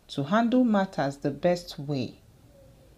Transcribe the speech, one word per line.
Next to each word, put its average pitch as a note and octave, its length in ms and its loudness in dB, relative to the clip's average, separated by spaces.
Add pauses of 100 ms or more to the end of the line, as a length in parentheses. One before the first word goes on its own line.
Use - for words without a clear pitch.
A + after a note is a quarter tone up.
to - 140 -4
handle A3+ 400 2
matters G3 540 0
the C#3+ 160 -4
best F3 440 -2
way, C#3 440 -6 (760)